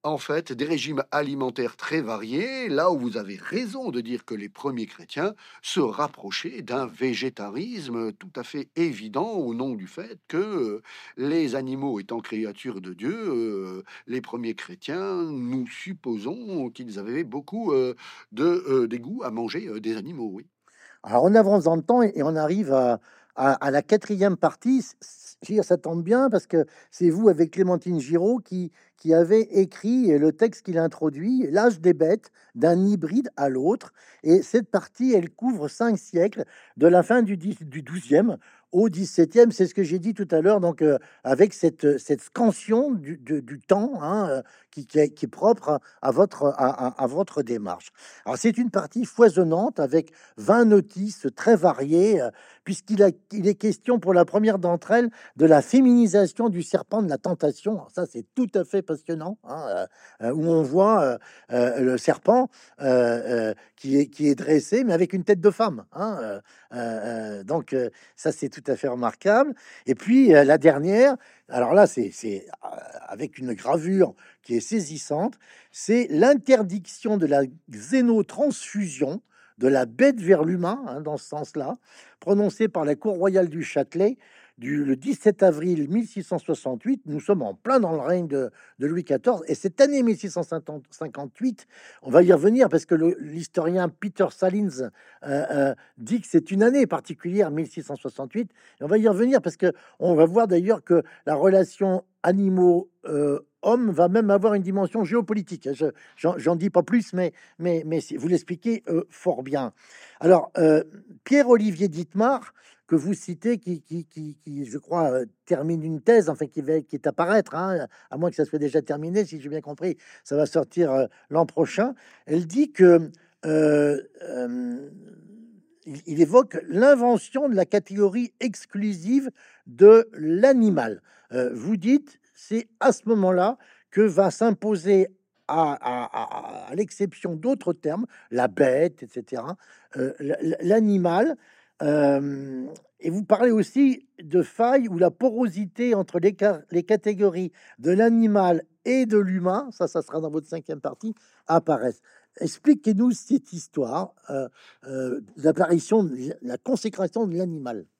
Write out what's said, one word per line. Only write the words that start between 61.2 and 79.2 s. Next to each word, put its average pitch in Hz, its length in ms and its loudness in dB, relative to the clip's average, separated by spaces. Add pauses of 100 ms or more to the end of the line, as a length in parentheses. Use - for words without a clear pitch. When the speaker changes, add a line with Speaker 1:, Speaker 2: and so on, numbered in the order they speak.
Speaker 2:
euh, 123 280 0
le 127 180 2
serpent, 240 520 2 (320)
euh, - 20 -8
euh, 120 680 0 (240)
qui 135 200 -2
est, 143 100 2
qui 151 200 -2
est 139 80 2
dressé, 156 480 0
mais 208 100 0
avec 175 200 0
une 185 100 -4
tête 202 160 2
de 190 120 6
femme, 170 420 -4
hein, 196 260 -6
euh, 104 220 -10 (320)
euh, 110 640 -8
euh, 95 40 -16
donc, 135 280 -6
euh, 127 180 -2 (280)
ça, - 160 -4
c'est - 160 -8
tout - 180 -18
à 131 80 0
fait 135 140 -6
remarquable. 196 640 0 (320)
Et 131 100 0
puis, 240 380 6
euh, 143 100 10
la 147 140 6
dernière, 175 580 4 (320)
alors 123 260 0
là, 202 120 8
c'est, 104 260 -4
c'est, 101 360 -10 (160)
euh, - 40 -14 (400)
avec 120 300 -12
une 127 160 -8
gravure 170 640 0 (260)
qui 120 140 -6
est 113 40 0
saisissante, 156 800 -6 (340)
c'est 233 380 0
l'interdiction 214 1080 2
de 170 100 0
la 139 160 2 (260)
xénotransfusion 196 1500 -2 (360)